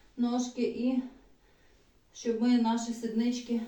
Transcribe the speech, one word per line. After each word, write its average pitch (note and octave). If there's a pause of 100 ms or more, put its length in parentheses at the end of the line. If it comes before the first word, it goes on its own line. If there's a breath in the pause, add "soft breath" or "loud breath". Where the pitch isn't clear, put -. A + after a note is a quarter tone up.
(160 soft breath)
ножки A#3+
і B3+ (1080 soft breath)
щоб A3+
ми, B3
наші A3+
сіднички A#3